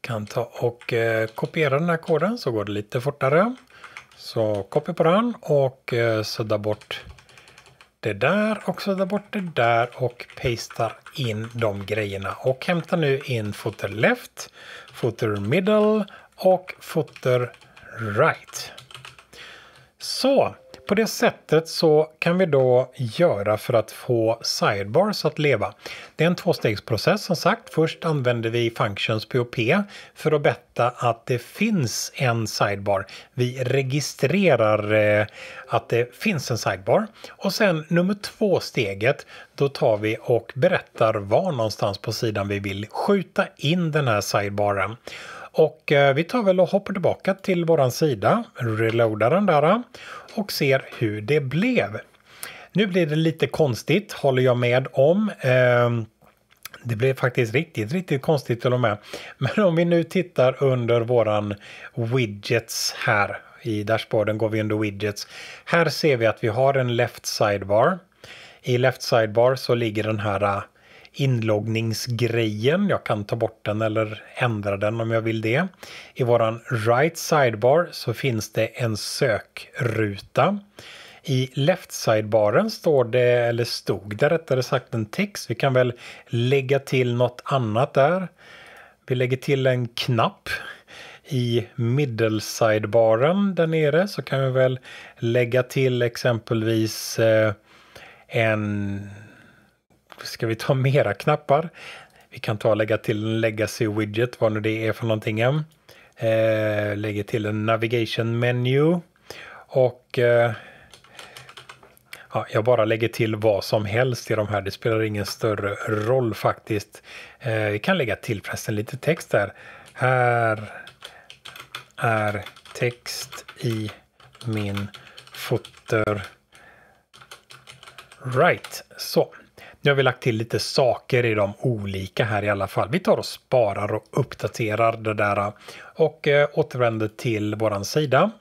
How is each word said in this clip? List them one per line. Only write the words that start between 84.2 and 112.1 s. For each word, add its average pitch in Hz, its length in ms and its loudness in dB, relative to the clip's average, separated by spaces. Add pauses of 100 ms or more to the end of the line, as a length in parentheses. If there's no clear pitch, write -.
rättare 127 340 0
sagt, - 300 -4
en 110 120 -2
text. - 440 -6
Vi 117 60 -4
kan 135 180 0
väl 123 200 4 (340)
lägga 131 520 0
till 123 360 0
något 120 300 0
annat 123 480 0
där. 170 340 2 (800)
Vi 127 80 -2
lägger 127 220 0
till 131 300 0
en 123 200 0
knapp. - 640 -2 (800)
I 120 480 0
middle 117 680 0
sidebaren 117 1120 2
där 170 120 2
nere 160 400 2
så 165 140 -8
kan 135 240 -2
vi 131 60 0
väl 127 280 2 (380)
lägga 120 460 2
till 127 380 0
exempelvis, 113 1160 -2
eh, 110 340 4 (760)
en, 104 800 -2 (1120)
ska - 240 -6
vi 113 80 -2
ta - 180 -2
mera 131 400 2
knappar? 151 560 0 (600)
Vi - 100 -18
kan 107 180 -4
ta 117 120 0
och 104 80 4
lägga 110 200 0
till 107 260 -2
en 110 180 0
legacy 110 460 -2
widget, 107 540 -2
vad 110 100 2
nu 107 80 -2
det 110 280 -2
är 107 60 0
för - 120 -6
någonting. 110 340 -2
Eh, 110 1600 0
lägger 104 280 -4
till 107 220 -4
en 107 200 -2
navigation 113 720 0
menu. 127 600 2 (680)
Och, - 520 0
eh, 120 320 4 (1800)